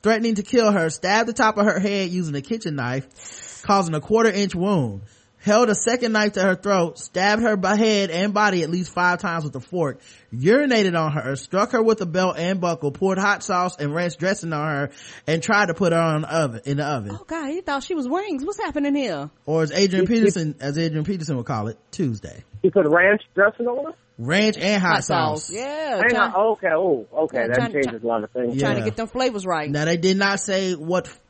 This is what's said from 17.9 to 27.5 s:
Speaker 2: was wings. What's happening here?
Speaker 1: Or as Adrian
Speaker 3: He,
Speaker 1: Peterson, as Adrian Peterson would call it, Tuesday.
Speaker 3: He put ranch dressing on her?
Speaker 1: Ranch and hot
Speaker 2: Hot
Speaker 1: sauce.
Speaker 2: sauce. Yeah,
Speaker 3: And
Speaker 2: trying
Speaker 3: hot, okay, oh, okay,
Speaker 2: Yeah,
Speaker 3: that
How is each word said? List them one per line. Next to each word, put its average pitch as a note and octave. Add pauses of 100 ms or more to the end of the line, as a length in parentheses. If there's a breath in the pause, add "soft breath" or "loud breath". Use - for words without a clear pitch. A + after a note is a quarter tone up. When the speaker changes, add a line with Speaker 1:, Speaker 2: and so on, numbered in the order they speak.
Speaker 2:
was C4+
wings. D#4+
What's G4+
happening D4
here? F3+ (160)
Speaker 1:
Or D#3+
as D3+
Adrian F#3
Speaker 3:
He, G#3+
Speaker 1:
Peterson, F#3
as C#3+
Adrian D#3
Peterson D#3
would A#2
call A2
it, A2 (120)
Tuesday. - (180)
Speaker 3:
He F#3+
put F3+
ranch F3+ (100)
dressing G#3
on B3+
her? - (220)
Speaker 1:
Ranch F#3+
and G3+
hot F3+
Speaker 2:
Hot -
Speaker 1:
sauce. D#3
Speaker 2:
sauce. E3
Yeah, C#4
Speaker 3:
And A#3
Speaker 2:
trying A3
Speaker 3:
hot, F#3+
okay, F#3+
oh, D#3 (160)
okay, D3
Speaker 2:
Yeah, A#2
Speaker 3:
that A#2+